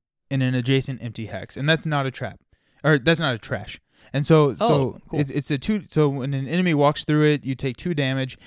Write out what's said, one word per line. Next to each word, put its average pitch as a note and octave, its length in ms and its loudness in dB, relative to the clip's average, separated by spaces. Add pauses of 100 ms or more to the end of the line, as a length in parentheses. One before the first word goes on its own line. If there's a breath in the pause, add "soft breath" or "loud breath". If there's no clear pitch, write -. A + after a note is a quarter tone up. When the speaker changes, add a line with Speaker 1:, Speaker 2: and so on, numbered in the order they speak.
(300)
Speaker 1:
in C3+ 120 0
an B2+ 120 0
adjacent C3 480 0
empty A2+ 240 -10
hex. F#2+ 300 -12
And C#3 120 -6
that's D#3+ 180 0
not D3 200 -2
a C3+ 40 -4
trap. - 300 -10 (440)
Or D3 140 4
that's D#3 220 2
not C#3+ 140 0
a A2+ 40 -6
trash. - 420 -10 (340 soft breath)
And C#3+ 120 -2
so, D#3 240 6
Speaker 2:
Oh, A2 40 -4
Speaker 1:
so C3+ 440 0 (100)
Speaker 2:
cool. D3+ 120 -2
Speaker 1:
it's, C#3 100 -2
it's - 200 -4
a D3 80 0
two. G#3 300 -2
So D3+ 200 2
when C#3 260 -4
an C3+ 140 -4
enemy F3 260 0
walks C#3+ 300 2
through D3+ 220 4
it, D3+ 200 2
you C3 80 -2
take B2+ 220 -4
two F3 180 -4
damage C3+ 420 -2 (100)